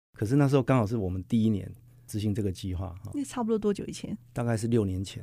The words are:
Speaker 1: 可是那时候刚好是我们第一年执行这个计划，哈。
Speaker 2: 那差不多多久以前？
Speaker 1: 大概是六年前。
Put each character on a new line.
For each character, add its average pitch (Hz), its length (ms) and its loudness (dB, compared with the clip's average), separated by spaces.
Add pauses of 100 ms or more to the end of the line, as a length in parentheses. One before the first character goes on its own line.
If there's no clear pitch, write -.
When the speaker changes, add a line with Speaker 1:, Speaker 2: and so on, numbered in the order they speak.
(180)
Speaker 1:
可 110 60 -2
是 120 120 2
那 143 120 6
时 139 80 4
候 131 60 4
刚 135 160 4
好 107 80 2
是 117 100 -2
我 95 140 -2
们 92 180 -4
第 113 140 4
一 110 80 4
年 95 200 -2 (360)
执 110 120 -6
行 104 160 0
这 104 80 -2
个 101 80 0
计 92 220 -6
划， 87 160 -4 (160)
哈。 98 80 -12
Speaker 2:
那 285 100 -4
差 254 200 -6
不 220 80 -2
多 226 80 2
多 208 160 0
久 - 100 -6
以 - 80 -10
前？ - 240 -8 (160)
Speaker 1:
大 123 100 -2
概 117 140 2
是 107 100 -2
六 113 200 4
年 92 180 -2
前。 - 180 -10